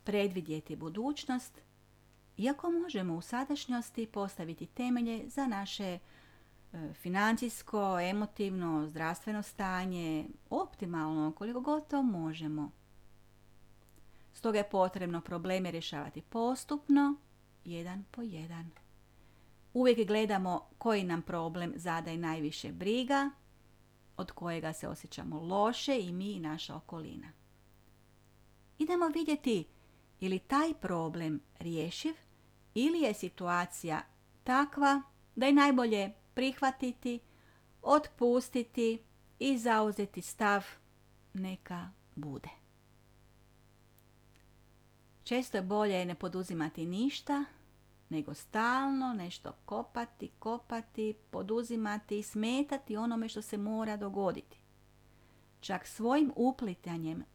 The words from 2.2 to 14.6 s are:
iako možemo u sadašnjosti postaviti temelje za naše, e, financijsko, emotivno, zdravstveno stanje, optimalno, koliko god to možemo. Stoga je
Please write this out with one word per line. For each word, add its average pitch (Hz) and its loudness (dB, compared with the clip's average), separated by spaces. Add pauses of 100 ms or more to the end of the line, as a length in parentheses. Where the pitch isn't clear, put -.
iako 285 0
možemo 302 0
u 165 -4
sadašnjosti 247 -4
postaviti 180 -6
temelje 240 -2
za 277 -2
naše, 202 -4
e, 180 -4 (960)
financijsko, 202 2
emotivno, 185 0
zdravstveno 170 -4
stanje, 185 -2 (240)
optimalno, 160 -2
koliko 233 -6
god 294 0
to 285 2
možemo. 160 0 (1600)
Stoga 214 0
je 202 0